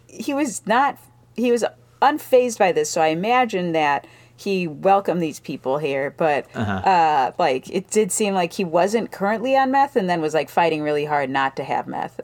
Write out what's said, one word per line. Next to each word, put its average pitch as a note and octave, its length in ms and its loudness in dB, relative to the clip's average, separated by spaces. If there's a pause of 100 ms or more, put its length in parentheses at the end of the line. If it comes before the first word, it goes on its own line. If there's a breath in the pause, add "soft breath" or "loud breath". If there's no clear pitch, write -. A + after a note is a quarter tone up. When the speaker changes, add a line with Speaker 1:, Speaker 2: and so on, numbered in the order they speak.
Speaker 1:
he - 260 -8
was C#4 320 -4
not, B3 320 0 (380)
he A#3+ 160 0
was A#3 140 0 (360)
unfazed B3+ 560 2
by F#3 140 4
this, D3+ 180 0
so E3+ 120 0
I D#3+ 60 4
imagine F#3+ 680 0
that D3 340 0 (280 soft breath)
he F#3 320 -4
welcomed F3 540 0
these D#3 200 -6
people C3+ 380 -4
here, C#3 360 -2
but, D3 300 0 (100)
Speaker 2:
Uh-huh. G#2 160 -4 (180)
Speaker 1:
uh, D#3 480 4
like, C#3 320 0
it F#3+ 220 -6
did G#3+ 180 2
seem G3+ 240 -2
like F3+ 200 0
he G3+ 100 -4
wasn't F3+ 480 0
currently A3 460 -2
on C4+ 120 2
meth C#4 280 2
and F#3+ 120 0
then E3+ 120 0
was, D#3 120 -2
like, D3 160 0
fighting E3 320 2
really D3 240 0
hard C#3+ 240 -2
not C3+ 280 -2
to C#3 80 -6
have C3 220 -4
meth, - 360 -8